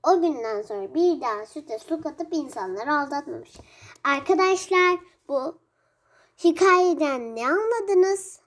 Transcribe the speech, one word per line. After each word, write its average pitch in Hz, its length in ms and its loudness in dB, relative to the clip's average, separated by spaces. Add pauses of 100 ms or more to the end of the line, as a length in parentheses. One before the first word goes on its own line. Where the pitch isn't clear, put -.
O 349 140 4
günden 226 400 -4
sonra 202 320 -10
bir 330 280 0
daha 214 240 -6
süte 233 340 -12
su 320 220 -6
katıp 320 320 -10
insanları 247 600 -6
aldatmamış. 294 600 -6 (500)
Arkadaşlar, 359 960 2 (280)
bu 277 300 -6 (880)
hikayeden 320 920 4
ne 233 120 -4
anladınız? 392 1000 0